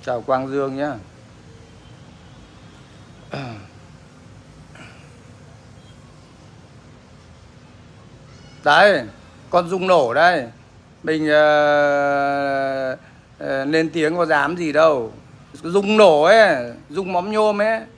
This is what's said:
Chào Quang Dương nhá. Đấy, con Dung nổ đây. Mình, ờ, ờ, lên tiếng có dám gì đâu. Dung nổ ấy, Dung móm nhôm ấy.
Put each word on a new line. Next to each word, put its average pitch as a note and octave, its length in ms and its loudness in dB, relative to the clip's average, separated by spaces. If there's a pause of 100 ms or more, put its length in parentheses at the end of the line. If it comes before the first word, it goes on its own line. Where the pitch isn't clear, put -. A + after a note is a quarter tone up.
Chào B2 160 -6
Quang C3 280 -2
Dương C3+ 280 -4
nhá. D3 160 -6 (4000)
Đấy, D#3+ 380 4 (480)
con F3 180 0
Dung F#3 180 -4
nổ D3 280 2
đây. D#3 340 2 (540)
Mình, D#3 260 -4
ờ, C#3+ 1700 0 (420)
ờ, C#3 260 -6
lên D#3+ 260 -2
tiếng D#3+ 260 -2
có F3 100 0
dám D#3 300 -2
gì E3 160 -6
đâu. C#3+ 400 0 (400)
Dung G3 440 -2
nổ E3+ 260 6
ấy, E3 500 4 (180)
Dung F#3 220 -8
móm F#3 200 -4
nhôm G#3+ 280 0
ấy. A3 200 -2 (180)